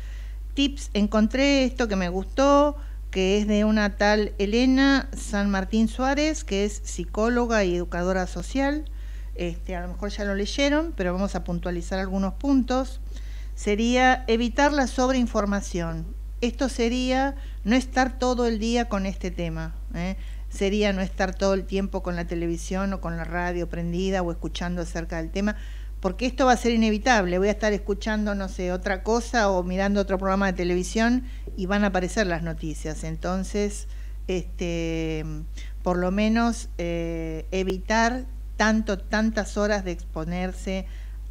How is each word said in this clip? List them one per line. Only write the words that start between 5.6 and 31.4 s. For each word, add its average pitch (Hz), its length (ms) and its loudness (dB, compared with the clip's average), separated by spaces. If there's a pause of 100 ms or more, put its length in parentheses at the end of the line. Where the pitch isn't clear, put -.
Suárez, 285 560 0
que 196 200 0
es 208 200 -4
psicóloga 226 800 2
y 175 120 2
educadora 180 500 0
social. 277 580 -2 (500)
Este, 175 400 -6
a 175 80 -4
lo 180 60 -6
mejor 190 220 -6
ya 208 140 -4
lo 202 100 0
leyeron, 285 640 0
pero 180 160 0
vamos 190 220 -2
a 170 100 -4
puntualizar 175 540 -4
algunos 190 360 0
puntos. 262 680 2 (540)
Sería 240 720 4
evitar 240 460 4
la 277 140 2
sobreinformación. 202 1200 0 (340)
Esto 240 300 0
sería 254 680 0 (280)
no 214 120 4
estar 262 420 2
todo 247 280 2
el 226 120 0
día 233 300 2
con 196 160 0
este 190 260 -4
tema, 160 440 -4 (200)
¿eh? 185 220 -4 (320)
Sería 202 440 2
no 185 80 0
estar 190 340 -2
todo 196 200 2
el 185 100 0
tiempo 190 380 -2
con 175 140 -4
la 170 100 -2
televisión 170 640 -2
o 185 80 -6
con 170 160 -4
la 165 80 -4
radio 175 440 -2
prendida 175 540 0
o 170 100 -2
escuchando 175 500 -4
acerca 165 360 -6
del 160 120 -6
tema, 208 260 0 (440)
porque 190 260 -2
esto 262 200 2
va 254 60 8
a 233 40 6
ser 233 160 2
inevitable. 214 640 4
Voy 196 100 4
a 208 40 2
estar 208 200 0
escuchando, 208 600 -2
no 196 140 -4
sé, 180 240 -4
otra 185 300 -2
cosa 226 480 2
o 185 120 2
mirando 196 380 2
otro 190 180 0
programa 196 280 2
de 185 80 2
televisión 185 680 2 (320)